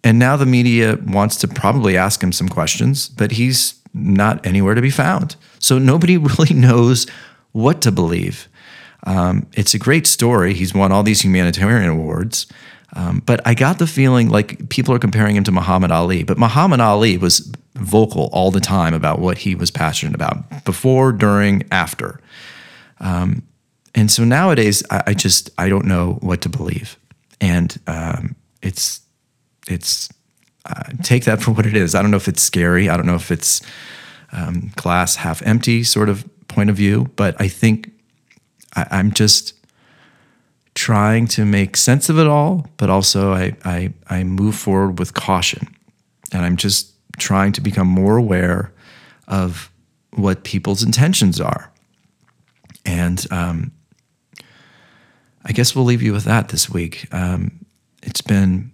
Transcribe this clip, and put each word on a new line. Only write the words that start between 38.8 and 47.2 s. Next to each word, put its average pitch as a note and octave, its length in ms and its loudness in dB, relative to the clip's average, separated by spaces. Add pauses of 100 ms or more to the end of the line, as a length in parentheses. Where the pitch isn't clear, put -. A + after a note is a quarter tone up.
I'm F#2+ 200 0
just - 420 0 (1200)
trying A2 520 2
to A2 180 0
make G2+ 300 0
sense C3+ 340 2
of D#3+ 100 2
it D#3+ 80 4
all, D3 400 0 (100)
but G2 120 0
also G2 440 2
I, F#2 220 -2 (100)
I, F2+ 280 -4 (160)
I F2+ 140 -4
move G2 320 -2
forward F#2+ 440 -2
with F2+ 140 -6
caution, - 540 -2 (640)
and F2+ 140 -2
I'm F2 120 0
just - 360 -2 (260)
trying G2 340 0